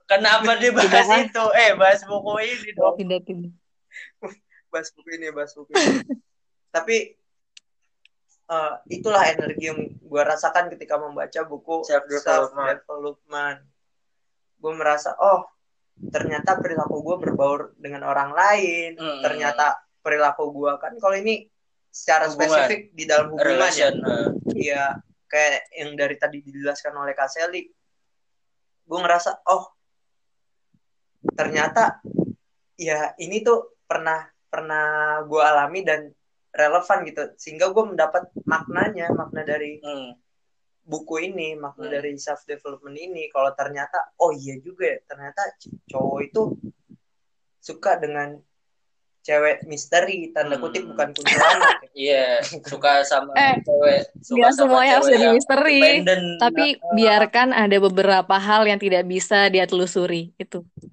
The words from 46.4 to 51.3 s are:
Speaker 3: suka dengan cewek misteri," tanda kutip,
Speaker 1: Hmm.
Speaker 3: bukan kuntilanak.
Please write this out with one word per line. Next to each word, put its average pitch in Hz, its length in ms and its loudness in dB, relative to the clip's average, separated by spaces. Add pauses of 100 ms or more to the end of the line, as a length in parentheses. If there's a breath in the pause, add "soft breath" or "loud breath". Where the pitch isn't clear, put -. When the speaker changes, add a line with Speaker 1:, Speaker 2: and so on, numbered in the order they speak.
Speaker 3:
suka - 380 -2
dengan 147 380 -8 (880)
cewek 151 420 0
misteri," 160 640 -2
tanda 147 300 -4
kutip, - 240 -8
Speaker 1:
Hmm. - 80 -14
Speaker 3:
bukan 143 200 -2
kuntilanak. - 720 2